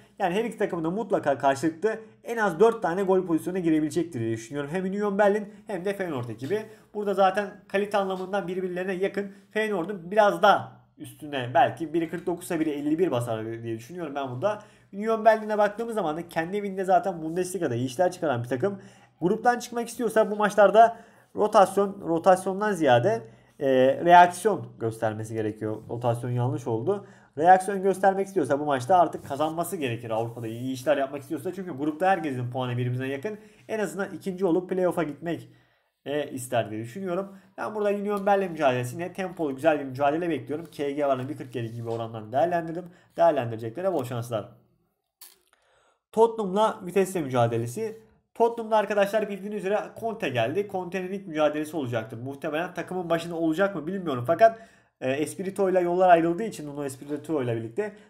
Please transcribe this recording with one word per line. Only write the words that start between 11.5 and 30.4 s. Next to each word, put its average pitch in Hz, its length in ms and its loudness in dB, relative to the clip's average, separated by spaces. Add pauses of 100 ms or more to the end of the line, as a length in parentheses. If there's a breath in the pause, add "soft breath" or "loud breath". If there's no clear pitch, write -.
belki 151 400 4
biri 165 160 0
kırk 170 180 -8
dokuz 180 180 -6
ise 170 140 -2
biri 156 100 0
elli 147 300 -2
bir 170 120 2
basar 117 520 -4
diye 113 140 -6
düşünüyorum 156 380 -10
ben 135 160 -6
burada. 196 320 -4 (300 loud breath)
Union 214 320 0
Berlin'e 214 320 4
baktığımız 214 380 0
zaman 160 220 -2
da 170 120 -8
kendi 170 280 -2
evinde 196 260 -4
zaten 180 380 2
Bundesliga'da 170 540 -2
iyi 123 100 -2
işler 180 260 0
çıkaran 135 320 -2
bir 123 60 -8
takım. 196 320 -2 (400 loud breath)
Gruptan 220 380 2
çıkmak 233 280 -8
istiyorsa 220 440 2
bu 214 40 -4
maçlarda 208 600 8 (380 loud breath)
rotasyon, 196 720 4
rotasyondan 185 640 4
ziyade, 160 500 4 (380 loud breath)
e, 139 100 2 (360)
reaksiyon 175 640 8 (120)
göstermesi 110 540 -4
gerekiyor. 107 440 -4 (120)
Rotasyon 123 400 -2
yanlış 127 380 -2
oldu. 143 400 -2 (300 loud breath)
Reaksiyon 185 440 4
göstermek 190 460 2
istiyorsa 143 320 0
bu 151 60 -4
maçta 143 340 2
artık 165 280 0
kazanması 160 480 -4
gerekir 120 340 -4
Avrupa'da 117 380 -4